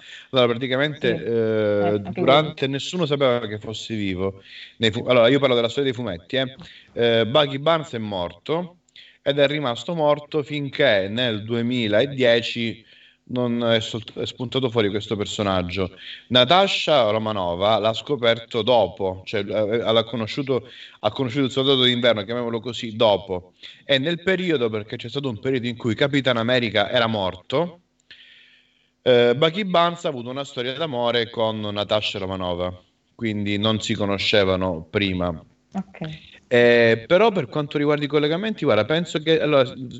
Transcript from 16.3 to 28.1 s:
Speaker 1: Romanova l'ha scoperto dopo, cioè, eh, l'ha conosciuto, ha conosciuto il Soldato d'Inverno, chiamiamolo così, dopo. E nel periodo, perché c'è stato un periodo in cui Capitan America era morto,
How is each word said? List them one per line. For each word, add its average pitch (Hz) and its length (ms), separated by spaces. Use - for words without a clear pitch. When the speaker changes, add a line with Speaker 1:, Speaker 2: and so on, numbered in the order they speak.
Speaker 1:
Romanova 104 680
l'ha 107 140
scoperto 117 680
dopo, 95 640
cioè, 107 160
eh, 101 380
l'ha 110 260
conosciuto, 117 640
ha 107 120
conosciuto 135 340
il 120 60
Soldato 135 320
d'Inverno, 120 400
chiamiamolo 117 360
così, 113 360
dopo. 98 560
E 139 140
nel 165 240
periodo, 175 460
perché 107 280
c'è 117 120
stato 139 200
un 110 100
periodo 127 300
in 120 80
cui 117 180
Capitan 135 420
America 113 540
era 120 160
morto, 120 720